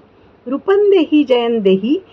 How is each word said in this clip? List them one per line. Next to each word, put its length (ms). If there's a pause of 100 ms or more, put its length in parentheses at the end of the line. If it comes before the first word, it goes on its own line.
(460)
रूपंदेही 800
जयंदेही 760 (140)